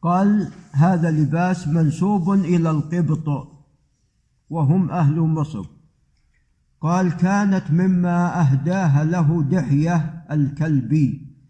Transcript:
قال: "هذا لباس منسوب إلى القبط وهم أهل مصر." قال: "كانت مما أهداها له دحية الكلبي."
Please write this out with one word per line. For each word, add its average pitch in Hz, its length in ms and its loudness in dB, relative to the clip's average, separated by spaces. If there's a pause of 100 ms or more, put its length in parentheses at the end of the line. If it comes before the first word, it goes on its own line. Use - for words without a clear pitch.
قال: 190 460 0 (240)
"هذا 170 380 2
لباس 160 580 0
منسوب 170 640 0
إلى 175 400 2
القبط 156 580 -2 (1200)
وهم 160 400 0
أهل 147 300 0
مصر." 156 440 -2 (1160)
قال: 175 320 0
"كانت 190 580 0
مما 175 720 2
أهداها 147 640 2
له 165 380 0
دحية 143 880 0
الكلبي." 147 1040 -2 (140)